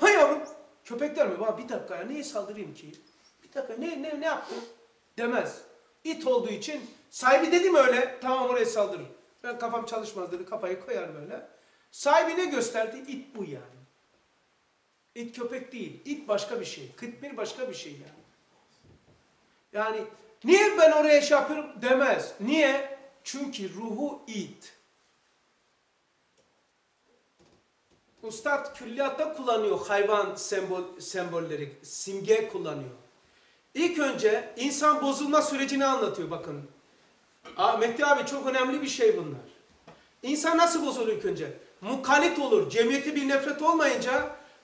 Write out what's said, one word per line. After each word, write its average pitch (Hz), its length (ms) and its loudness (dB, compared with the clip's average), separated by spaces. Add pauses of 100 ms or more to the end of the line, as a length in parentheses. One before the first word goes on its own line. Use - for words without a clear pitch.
ha 415 100 8
yavrum." 302 320 6 (420)
Köpekler 285 440 0
mi? 180 120 -4
"Baba 214 180 -2
bir 247 100 -12
dakika 185 280 -8
ya, 175 80 -8
niye 285 200 -8
saldırayım 202 500 -10
ki? 156 180 -20 (500)
Bir - 100 -20
dakika, 269 260 -8
ne, 302 240 -8
ne, 294 180 -8
ne 311 60 -2
yaptın?" 240 320 -6 (600)
demez. 240 420 -2 (440)
İt 311 220 -6
olduğu 233 240 2
için 254 400 -8 (200)
sahibi 277 420 4
dedi 349 180 6
mi 330 80 6
öyle, 254 420 4
"Tamam 254 300 0
oraya 240 160 2
saldırır." 196 400 -2 (360)
Ben 240 160 -6
kafam 226 280 -4
çalışmaz 196 460 -8
dedi, 180 120 -8
kafayı 185 360 -6
koyar 180 340 -8
böyle. 156 340 -14 (420)
Sahibi 330 500 2
ne 370 40 2
gösterdi? 240 640 -4
İt - 280 -14
bu 202 80 -6
yani. 131 320 -14 (1400)
İt 233 220 -12
köpek 240 360 -8
değil. 185 320 -12
İt 285 240 -8
başka 208 320 -2
bir - 40 -8
şey. 139 280 -14
Kıtmir 240 440 -14
başka 220 320 -8
bir 185 60 -8
şey 151 180 -14
yani. - 320 -20 (1500)
Yani 220 320 -2 (400)
niye 392 340 6
ben 320 140 10
oraya 302 280 6
şey 294 180 4
yapıyorum 302 320 -4 (120)
demez. 254 580 2
Niye? 277 580 2 (260)
Çünkü 208 500 -8
ruhu 226 520 -6
it. 190 460 -10 (3500)
Üstad - 560 -4
külliyatta 269 540 -4
kullanıyor 214 540 0
hayvan 202 480 2
sembol, 185 640 -6
sembolleri, 160 840 -6
simge 196 680 -2
kullanıyor. 147 420 -8 (840)
İlk 339 240 0
önce 233 580 0
insan 294 460 2
bozulma 285 400 2
sürecini 277 420 0
anlatıyor 208 460 0
bakın. 147 400 -10 (840)
Aa, 214 200 4
Mehdi 233 300 2
abi 285 200 4
çok 277 200 -4
önemli 262 360 0
bir 269 60 -4
şey 220 280 4
bunlar. 151 240 -6 (840)
İnsan 302 360 2
nasıl 339 280 4
bozulur 240 220 -2
ilk 208 160 -2
önce? 156 340 -6 (220)
Mukalit 269 580 2
olur. 220 320 2
Cemiyeti 277 460 2
bir 277 120 0
nefret 277 340 0
olmayınca 294 720 2 (280)